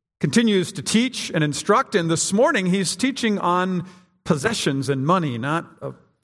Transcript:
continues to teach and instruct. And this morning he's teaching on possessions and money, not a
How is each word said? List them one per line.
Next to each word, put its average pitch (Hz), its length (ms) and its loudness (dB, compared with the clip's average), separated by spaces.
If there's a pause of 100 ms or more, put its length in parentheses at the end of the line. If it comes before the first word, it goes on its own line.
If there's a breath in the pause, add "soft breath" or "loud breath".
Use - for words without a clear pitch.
(200)
continues 196 540 2
to - 80 -10
teach 240 520 -2
and 160 80 0
instruct. 196 540 0
And 170 160 0
this 160 220 -2
morning 233 320 2
he's 185 320 0
teaching 226 420 0
on 180 480 0 (380 loud breath)
possessions 143 640 0
and 135 160 -2
money, 156 320 0
not 147 280 -4 (160)
a 135 120 -10 (300)